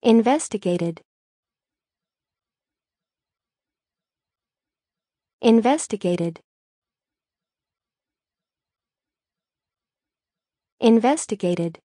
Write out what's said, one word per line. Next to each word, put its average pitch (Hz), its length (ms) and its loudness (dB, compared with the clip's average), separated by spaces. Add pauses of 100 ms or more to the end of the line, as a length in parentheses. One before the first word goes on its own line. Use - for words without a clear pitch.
Investigated. 214 920 0 (4000)
Investigated. 208 1000 0 (4000)
Investigated. 208 1040 0